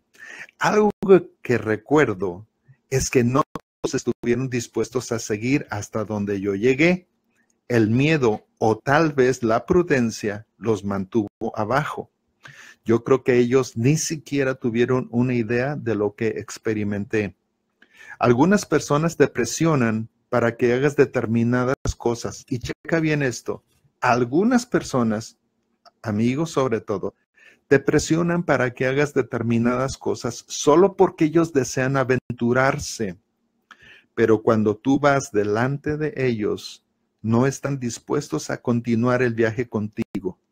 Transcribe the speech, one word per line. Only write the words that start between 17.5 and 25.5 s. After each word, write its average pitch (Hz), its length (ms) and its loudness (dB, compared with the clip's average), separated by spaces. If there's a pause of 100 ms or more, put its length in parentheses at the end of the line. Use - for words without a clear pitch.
Algunas 147 460 2
personas 156 520 0
te 135 100 4
presionan 117 800 0 (200)
para 117 280 0
que 120 160 2
hagas 143 220 0
determinadas 123 800 2 (220)
cosas. - 520 -6
Y 127 100 -4
checa - 400 -4
bien 151 240 0
esto. 120 400 -6 (380)
Algunas 135 640 2
personas, 117 720 -2 (640)